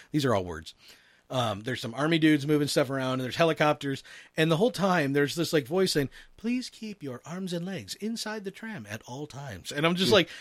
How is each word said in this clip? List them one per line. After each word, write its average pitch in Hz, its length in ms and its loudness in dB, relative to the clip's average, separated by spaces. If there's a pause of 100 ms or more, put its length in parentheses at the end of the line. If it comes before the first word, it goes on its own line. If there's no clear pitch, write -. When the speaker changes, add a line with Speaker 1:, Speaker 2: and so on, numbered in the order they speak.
(120)
Speaker 1:
These 143 140 0
are 123 80 4
all 98 100 2
words. 82 300 -10 (560)
Um, 113 320 -2
there's 120 180 -6
some 113 140 -8
army 156 260 2
dudes 151 280 6
moving 147 200 2
stuff 135 220 2
around, 131 240 -2
and 131 80 -2
there's 123 160 -4
helicopters, 151 680 2 (320)
and 160 160 4
the 156 60 4
whole 233 140 4
time 165 420 2
there's 143 220 2
this, 165 180 -2
like, 147 120 2
voice 185 280 0
saying, 139 160 0 (260)
"Please 247 340 -4
keep - 320 -14
your 127 240 -10
arms 175 280 -6
and 170 120 -4
legs 156 300 -8
inside 214 480 -6
the 190 80 -8
tram 202 380 -12
at 107 180 -10
all 139 200 -10
times." 127 440 -12
And 147 140 0
I'm 175 100 2
just, 185 140 2
Speaker 2:
Yeah. 220 60 8
Speaker 1:
like, 180 140 6 (120)